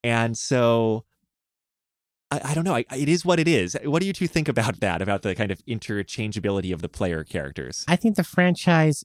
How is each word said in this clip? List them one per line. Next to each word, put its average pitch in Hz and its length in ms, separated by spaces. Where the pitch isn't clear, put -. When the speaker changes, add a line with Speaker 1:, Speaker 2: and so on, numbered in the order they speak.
Speaker 1:
And 117 340
so, 117 640
I, 143 140
I 147 100
don't 165 100
know. 185 120
I, 117 80
it 139 120
is 170 160
what 175 160
it 160 80
is. 98 360
What 147 160
do 190 60
you 196 60
two 180 160
think 156 200
about 113 320
that, 90 220
about 98 200
the 98 120
kind 101 160
of 92 160
interchangeability 101 1040
of 80 80
the 85 80
player 85 360
characters? 69 640
Speaker 2:
I 175 80
think 214 200
the 185 80
franchise 170 800